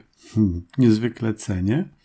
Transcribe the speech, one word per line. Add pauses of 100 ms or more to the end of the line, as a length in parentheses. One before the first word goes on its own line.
(340)
hmm, (160)
niezwykle
cenię, (160)